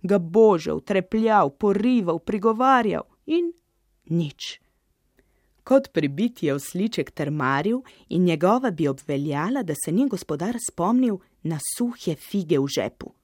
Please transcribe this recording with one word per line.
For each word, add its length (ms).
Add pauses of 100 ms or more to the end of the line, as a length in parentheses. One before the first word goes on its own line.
Ga 160
božal, 640
trepljal, 680
porival, 680
prigovarjal 840 (220)
in 260 (560)
nič. 520 (1040)
Kot 280
pribit 500
je 120
osliček 560
trmaril 720 (280)
in 160
njegova 460
bi 180
obveljala, 760
da 120
se 180
ni 160
gospodar 480 (140)
spomnil 460 (260)
na 160 (180)
suhe 380
fige 440
v 80
žepu. 460 (120)